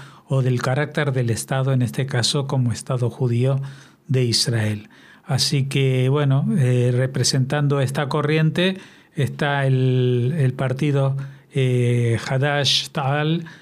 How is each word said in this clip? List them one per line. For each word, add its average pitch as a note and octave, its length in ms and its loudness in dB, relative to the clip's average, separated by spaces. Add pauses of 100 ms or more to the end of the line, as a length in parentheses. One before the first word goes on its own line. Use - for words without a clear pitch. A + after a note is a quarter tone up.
(280)
o C3+ 140 0
del B2+ 200 0
carácter C#3+ 520 -2
del B2 160 0
Estado, C3 420 -2
en C3 100 2
este B2 240 -2
caso C3+ 420 -2
como B2 260 0
Estado A#2+ 360 -2
judío B2+ 520 0 (480)
de B2+ 160 2
Israel. G#2+ 640 -2 (340)
Así C3+ 460 0
que, C3 400 2
bueno, C#3+ 360 2 (120)
eh, B2 360 2
representando C3+ 840 0
esta C#3 300 -2
corriente D#3 680 2 (380)
está C#3 500 0
el, B2+ 720 2
el C3 160 2
partido, C3+ 600 0 (400)
eh, A#2+ 720 2
Hadash C#3+ 600 0
Ta'al, D3+ 560 -2 (160)